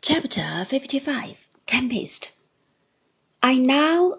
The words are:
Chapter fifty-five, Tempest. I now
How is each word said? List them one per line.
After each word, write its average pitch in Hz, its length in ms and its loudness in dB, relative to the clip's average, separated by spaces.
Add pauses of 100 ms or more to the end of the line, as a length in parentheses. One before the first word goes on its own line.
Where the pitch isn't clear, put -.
Chapter 175 600 -2
fifty-five, 269 680 -4 (300)
Tempest. 240 640 -2 (1120)
I 254 160 4
now 311 600 4